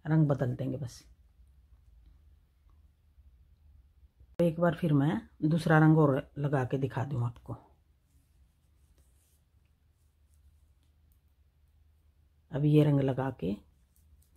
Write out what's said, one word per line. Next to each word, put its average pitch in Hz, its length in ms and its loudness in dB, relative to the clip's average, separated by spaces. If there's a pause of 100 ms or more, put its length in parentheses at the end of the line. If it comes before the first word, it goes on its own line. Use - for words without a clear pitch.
रंग 156 240 2
बदल 127 260 -2
देंगे 127 220 -6
बस। - 260 -12 (3500)
एक 170 200 -2
बार 170 140 0
फिर 160 200 -2
मैं 151 260 0 (240)
दूसरा 160 340 2
रंग 156 200 6
और 139 400 2
लगा 143 260 -2
के 135 140 -4
दिखा 127 260 -6
दूँ 131 200 -6
आपको। 120 320 -10 (4000)
अब 147 120 -2
ये 151 200 6
रंग 143 160 2
लगा 131 340 -2
के 196 220 -8 (800)